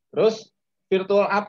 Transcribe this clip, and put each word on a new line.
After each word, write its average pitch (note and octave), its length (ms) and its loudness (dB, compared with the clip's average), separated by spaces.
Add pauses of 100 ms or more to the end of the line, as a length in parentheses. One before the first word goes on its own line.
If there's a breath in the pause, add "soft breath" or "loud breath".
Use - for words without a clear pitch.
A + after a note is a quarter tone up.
(140)
Terus G#3 400 -2 (400)
virtual F#3+ 320 0
A G3 240 -2